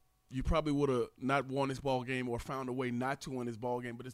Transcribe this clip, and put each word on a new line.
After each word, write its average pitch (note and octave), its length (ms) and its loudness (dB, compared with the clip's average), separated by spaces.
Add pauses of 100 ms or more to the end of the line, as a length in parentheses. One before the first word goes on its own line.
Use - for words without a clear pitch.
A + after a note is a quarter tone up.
(300)
you C3 140 -4
probably D3+ 280 2
woulda C3+ 360 4 (120)
not C3 280 2
won C3+ 220 0
this B2+ 100 -4
ball B2+ 240 0
game B2+ 260 -2
or A#2 80 0
found C3 320 -4
a B2 40 -2
way B2+ 180 0
not B2+ 300 0
to D3+ 100 -8
win B2 160 -4
this A#2 100 -4
ball B2 240 -2
game, A#2+ 160 -6
but A#2+ 80 -12
this B2+ 80 -12